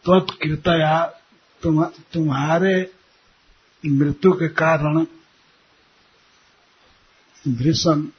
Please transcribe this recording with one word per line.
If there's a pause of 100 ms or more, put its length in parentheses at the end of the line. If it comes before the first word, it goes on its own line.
त्वत्कृतया, (560)
तुम,
तुम्हारे (920)
मृत्यु
के
कारण (2500)
भीषण (120)